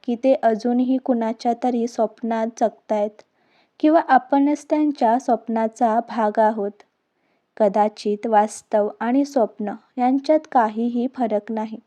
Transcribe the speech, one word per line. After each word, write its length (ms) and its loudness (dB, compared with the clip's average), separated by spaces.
की 120 -4
ते 180 2
अजूनही 640 0
कुणाच्या 560 -2
तरी 240 -2
स्वप्नात 600 -4
जगतायत? 640 -4
किंवा 280 4
आपणच 640 2
त्यांच्या 500 2
स्वप्नाचा 800 0
भाग 300 -2
आहोत? 320 2
कदाचित 680 0
वास्तव 640 0
आणि 260 0
स्वप्न 480 -2
यांच्यात 420 2
काहीही 640 0
फरक 360 -4
नाही. 360 -8